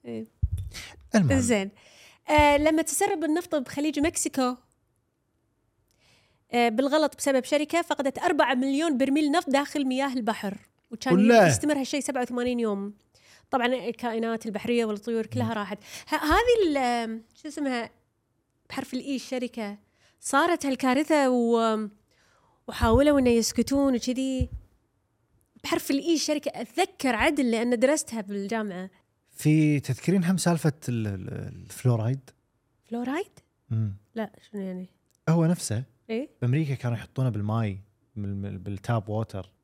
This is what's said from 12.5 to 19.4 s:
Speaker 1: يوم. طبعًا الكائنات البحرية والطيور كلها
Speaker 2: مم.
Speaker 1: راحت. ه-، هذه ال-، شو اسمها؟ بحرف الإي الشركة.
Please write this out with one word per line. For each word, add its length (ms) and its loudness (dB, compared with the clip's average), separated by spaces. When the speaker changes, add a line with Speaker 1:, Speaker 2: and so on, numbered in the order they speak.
Speaker 1:
يوم. 340 -4
طبعًا 160 0
الكائنات 760 -4
البحرية 400 -2
والطيور 400 -4
كلها 200 -4
Speaker 2:
مم. 60 -4
Speaker 1:
راحت. 260 -6
ه-، 60 -2
هذه 600 4
ال-، 440 -2
شو 140 -16
اسمها؟ 420 -4
بحرف 240 -8
الإي 220 -4
الشركة. 600 -6